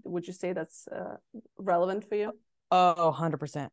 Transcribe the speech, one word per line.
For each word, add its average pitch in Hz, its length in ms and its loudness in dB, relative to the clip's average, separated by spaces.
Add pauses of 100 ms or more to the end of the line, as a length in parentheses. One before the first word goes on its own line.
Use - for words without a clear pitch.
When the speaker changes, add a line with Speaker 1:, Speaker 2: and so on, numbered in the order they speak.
Speaker 1:
would 175 220 -6
you 180 80 -12
say 185 200 -6
that's, - 340 -8
uh, - 300 -10 (400)
relevant 190 520 0
for 214 60 -2
you? 208 160 -2 (400)
Speaker 2:
Oh, 175 380 6
a - 20 6
hundred 151 260 0
percent. 143 360 -8